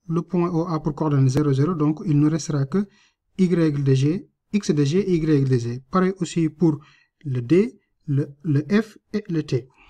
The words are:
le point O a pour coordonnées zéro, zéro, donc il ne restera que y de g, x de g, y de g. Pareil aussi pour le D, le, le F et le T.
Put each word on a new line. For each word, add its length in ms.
le 140
point 280
O 160
a 140
pour 140
coordonnées 340
zéro, 240
zéro, 220
donc 320
il 120
ne 100
restera 380
que 200
y 100
de 460
g, 340
x 200
de 120
g, 260
y 100
de 360
g. 340
Pareil 280
aussi 320
pour 280
le 200
D, 360
le, 360
le 180
F 260
et 160
le 140
T. 260